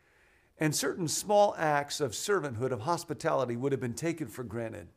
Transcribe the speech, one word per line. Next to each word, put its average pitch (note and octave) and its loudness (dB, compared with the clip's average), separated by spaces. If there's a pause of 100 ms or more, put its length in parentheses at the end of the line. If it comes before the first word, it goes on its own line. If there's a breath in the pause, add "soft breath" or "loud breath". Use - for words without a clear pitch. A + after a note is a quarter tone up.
(600 soft breath)
And D#3 2
certain F#3 -2
small G#3 4
acts D3 2
of C3 0
servanthood, C3+ 0
of A#2+ -2
hospitality, C#3 0
would C3+ 0
have B2+ 0
been A#2+ -4
taken D#3+ -4
for B2+ -10
granted. G#2+ -8